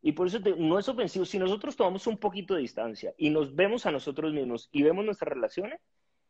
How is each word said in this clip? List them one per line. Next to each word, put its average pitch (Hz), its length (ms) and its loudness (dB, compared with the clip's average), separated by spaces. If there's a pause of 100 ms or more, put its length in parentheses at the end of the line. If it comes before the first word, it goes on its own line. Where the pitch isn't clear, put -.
Y 151 120 2
por 180 140 2
eso 202 140 -2
te, 190 140 2
no 165 240 4
es 202 100 -2
ofensivo, 190 360 -2
si 190 140 -4
nosotros 208 360 -2
tomamos 190 320 2
un 220 100 0
poquito 190 380 -2
de 151 60 0
distancia 113 560 -6
y 151 120 2
nos 147 260 0
vemos 208 300 2
a 185 60 0
nosotros 151 420 -4
mismos 123 380 -4
y 143 120 4
vemos 185 220 4
nuestras 196 280 -4
relaciones, 202 460 -4 (500)